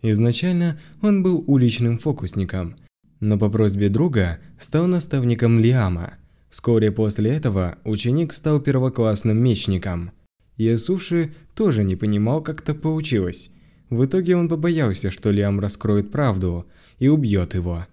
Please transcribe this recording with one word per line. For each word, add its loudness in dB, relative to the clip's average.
Изначально 0
он 2
был 0
уличным 2
фокусником, -4
но 2
по 2
просьбе 2
друга 0
стал 0
наставником 2
Лиама. 2
Вскоре 2
после 0
этого -2
ученик -2
стал 0
первоклассным 0
мечником. -2
Ясуши -2
тоже 2
не 0
понимал, 0
как -8
так -6
получилось. -2
В 2
итоге 0
он 0
побоялся, 0
что -2
Лиам 0
раскроет -2
правду -2
и 2
убьёт 2
его. -6